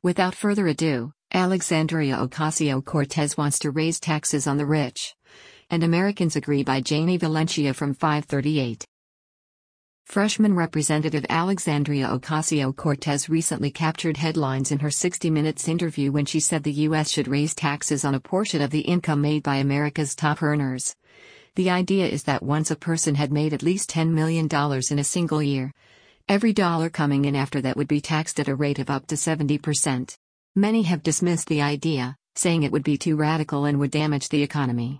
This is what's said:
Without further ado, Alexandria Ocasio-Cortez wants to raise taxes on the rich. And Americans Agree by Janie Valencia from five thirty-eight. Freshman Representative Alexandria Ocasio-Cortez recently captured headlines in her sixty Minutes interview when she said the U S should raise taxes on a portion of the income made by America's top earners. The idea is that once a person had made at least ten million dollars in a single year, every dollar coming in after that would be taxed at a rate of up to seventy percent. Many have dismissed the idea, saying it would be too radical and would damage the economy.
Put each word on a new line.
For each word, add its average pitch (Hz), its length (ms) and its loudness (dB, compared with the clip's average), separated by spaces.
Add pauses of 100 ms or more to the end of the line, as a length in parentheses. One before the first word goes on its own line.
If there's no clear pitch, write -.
Without 180 300 2
further 208 340 2
ado, 147 440 0 (220)
Alexandria 160 800 2
Ocasio-Cortez 143 1200 0
wants 147 240 0
to 147 120 -2
raise 160 280 0
taxes 151 480 -2
on 139 80 0
the 147 100 0
rich. 147 500 -2 (540)
And 165 140 2
Americans 175 540 2
Agree 139 260 0
by 135 160 0
Janie 156 380 0
Valencia 160 560 0
from 143 200 -2
five 151 300 0
thirty-eight. 139 600 -2 (1200)
Freshman 208 480 2
Representative 156 760 0
Alexandria 147 800 0
Ocasio-Cortez 143 1200 -2
recently 156 420 0
captured 160 460 -2
headlines 139 520 0
in 143 100 0
her 147 120 -2
sixty - 380 -2
Minutes 156 400 0
interview 160 420 0
when 147 140 0
she 151 160 -2
said 156 200 0
the 147 120 -2
U 151 200 0
S 156 160 0
should 127 200 -2
raise 147 260 0
taxes 147 480 -2
on 139 100 0
a 135 60 0
portion 185 420 -2
of 139 80 0
the 151 120 0
income 165 400 0
made 147 220 0
by 139 120 0
America's 143 580 0
top 151 300 0
earners. 139 500 -2 (640)
The 185 140 2
idea 180 360 2
is - 180 -2
that 139 200 0
once 156 260 0
a 156 60 0
person 160 400 0
had 139 160 0
made 151 220 0
at 139 100 -4
least 185 260 0
ten 165 240 0
million 160 360 0
dollars 143 420 0
in 143 80 0
a 139 60 -2
single 151 360 0
year, 139 300 -2 (560)
every 208 240 2
dollar 170 380 2
coming 143 340 2
in 143 100 0
after 139 280 -2
that 131 160 -2
would 143 100 -2
be 147 140 2
taxed 156 400 -2
at 147 80 -2
a 139 60 0
rate 143 240 0
of 135 100 -4
up 139 180 -4
to 156 80 -2
seventy 151 420 0
percent. 143 600 -2 (360)
Many 214 300 2
have 165 180 0
dismissed 170 460 0
the 151 140 2
idea, 143 560 -2 (180)
saying 165 280 2
it 131 100 0
would 135 100 0
be 147 140 2
too 156 180 0
radical 151 480 0
and 143 160 2
would 139 120 0
damage 147 360 0
the 147 160 2
economy. 131 560 -2